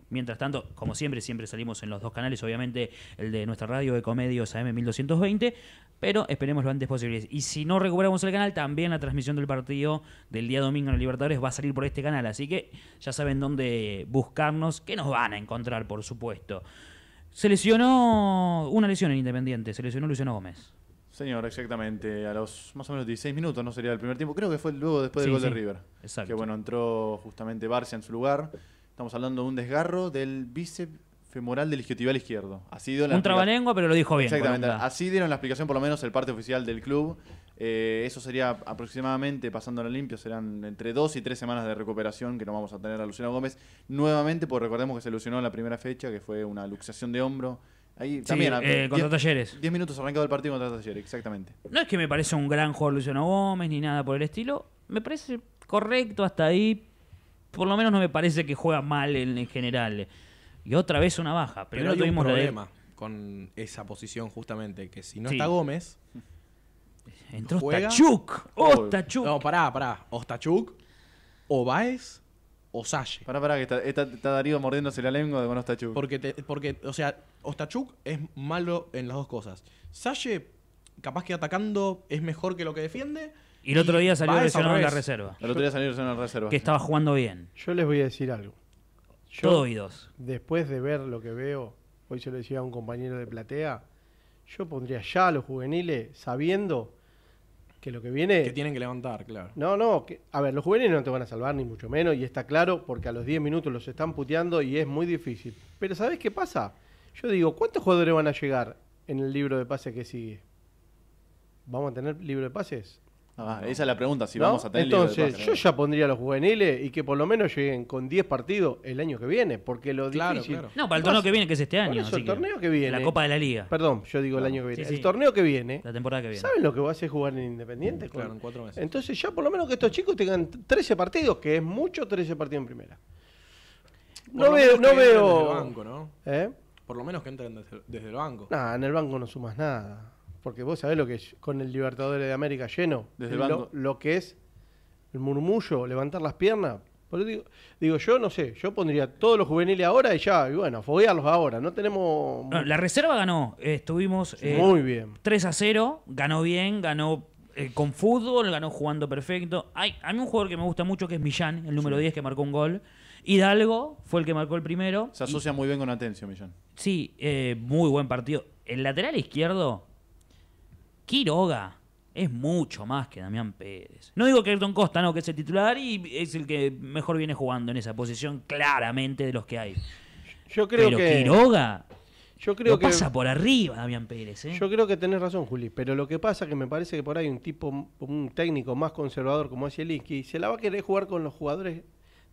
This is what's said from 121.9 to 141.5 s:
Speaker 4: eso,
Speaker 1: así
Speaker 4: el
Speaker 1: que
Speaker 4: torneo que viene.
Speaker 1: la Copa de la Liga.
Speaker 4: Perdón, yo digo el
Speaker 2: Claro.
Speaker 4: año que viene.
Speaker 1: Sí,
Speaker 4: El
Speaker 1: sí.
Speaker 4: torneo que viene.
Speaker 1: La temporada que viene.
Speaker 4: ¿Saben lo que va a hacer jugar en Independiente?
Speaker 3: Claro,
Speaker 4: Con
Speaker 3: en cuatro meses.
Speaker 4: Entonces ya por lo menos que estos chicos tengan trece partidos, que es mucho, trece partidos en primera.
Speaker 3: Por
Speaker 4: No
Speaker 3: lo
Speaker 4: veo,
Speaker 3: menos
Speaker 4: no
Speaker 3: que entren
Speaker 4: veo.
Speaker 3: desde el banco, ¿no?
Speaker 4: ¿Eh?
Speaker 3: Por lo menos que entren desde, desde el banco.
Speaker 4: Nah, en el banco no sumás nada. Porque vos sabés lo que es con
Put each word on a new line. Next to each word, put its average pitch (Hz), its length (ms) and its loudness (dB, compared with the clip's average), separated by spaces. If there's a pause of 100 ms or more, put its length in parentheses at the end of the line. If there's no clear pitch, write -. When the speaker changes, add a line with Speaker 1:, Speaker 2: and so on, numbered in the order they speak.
Speaker 4:
eso, 107 80 -6
Speaker 1:
así 190 80 0
Speaker 4:
el 123 40 -4
Speaker 1:
que 110 60 -8
Speaker 4:
torneo 349 320 -2
que 175 80 0
viene. 139 280 2
Speaker 1:
la 127 60 -2
Copa 156 220 2
de 147 60 2
la 147 80 2
Liga. 120 300 -2
Speaker 4:
Perdón, 151 360 2
yo 139 180 -2
digo 131 160 0
el 131 60 0
Speaker 2:
Claro. 135 100 0
Speaker 4:
año 131 80 -2
que 123 60 -4
viene. 123 160 -6
Speaker 1:
Sí, 147 60 -4
Speaker 4:
El 147 80 -2
Speaker 1:
sí. 131 40 -8
Speaker 4:
torneo 240 300 4
que 196 100 4
viene. 135 400 2
Speaker 1:
La 120 100 -10
temporada 127 300 -4
que 117 60 -6
viene. 104 140 -6
Speaker 4:
¿Saben 494 200 2
lo 147 100 4
que 117 60 -4
va 143 120 0
a - 20 -2
hacer 160 160 -6
jugar 143 280 -2
en 127 80 -6
Independiente? 123 640 -6
Speaker 3:
Claro, 120 200 -8
Speaker 4:
Con 110 80 -14
Speaker 3:
en 110 40 -16
cuatro 120 260 -12
meses. 104 140 -12
Speaker 4:
Entonces 202 400 -4
ya 359 120 -2
por 330 100 -4
lo 294 80 2
menos 359 160 -2
que 254 60 -4
estos 233 180 2
chicos 370 240 0
tengan 185 340 0 (200)
trece 269 260 4
partidos, 190 440 2
que 151 180 2
es 160 60 2
mucho, 240 440 -4
trece 180 300 -2
partidos 143 260 -4
en 117 40 -8
primera. 117 320 -16 (1300)
Speaker 3:
Por - 100 -16
Speaker 4:
No - 80 6
Speaker 3:
lo 294 80 10
Speaker 4:
veo, 254 260 12
Speaker 3:
menos - 20 2
Speaker 4:
no 247 60 10
Speaker 3:
que 269 80 12
entren 254 180 12
Speaker 4:
veo. 208 160 10 (100)
Speaker 3:
desde 156 120 6
el 156 140 0
banco, 117 180 -10
¿no? 147 280 -10 (140)
Speaker 4:
¿Eh? 156 260 0 (360)
Speaker 3:
Por 120 100 -10
lo 123 60 -8
menos 160 220 -8
que 131 60 -14
entren 123 260 -12
desde, 107 320 -18
desde 110 220 -12
el 107 40 -12
banco. 127 380 -8
Speaker 4:
Nah, 120 240 -2
en 131 80 -2
el 139 80 0
banco 143 260 0
no 123 80 -6
sumás 117 320 -10
nada. 110 540 -6 (300)
Porque 123 200 -10
vos 160 180 -4
sabés 156 180 0
lo 139 80 2
que 120 80 -4
es - 260 -12
con 139 220 -4